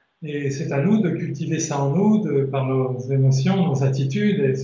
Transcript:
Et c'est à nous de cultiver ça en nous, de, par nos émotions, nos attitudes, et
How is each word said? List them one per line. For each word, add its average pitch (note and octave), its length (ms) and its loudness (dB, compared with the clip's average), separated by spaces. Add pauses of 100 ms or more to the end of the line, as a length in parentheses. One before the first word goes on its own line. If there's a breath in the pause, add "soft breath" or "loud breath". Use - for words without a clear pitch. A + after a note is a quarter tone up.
(220 loud breath)
Et C#3+ 300 -4
c'est C#3 220 -6
à C#3 80 0
nous G#3 200 2
de F3 100 0
cultiver D#3 480 -4
ça C#3+ 220 -4
en C#3 140 0
nous, G3+ 260 4
de, C#3 220 0
par C3 220 -2
nos C3 340 -2
émotions, C#3 680 2
nos C3+ 180 0
attitudes, C#3+ 580 0
et C3 120 2 (100)